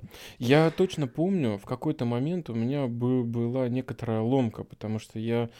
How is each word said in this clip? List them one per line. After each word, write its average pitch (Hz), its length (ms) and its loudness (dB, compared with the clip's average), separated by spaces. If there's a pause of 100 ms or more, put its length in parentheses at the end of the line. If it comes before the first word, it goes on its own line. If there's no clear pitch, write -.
(400)
Я 147 320 6
точно 170 360 0
помню, 147 520 0
в - 60 -18
какой-то 131 400 -2
момент 139 440 -2
у 113 60 -4
меня 131 320 0
бы-, 123 360 0
была 120 460 0
некоторая 120 520 -2
ломка, 117 420 2
потому 110 340 -6
что - 220 -10
я 117 400 0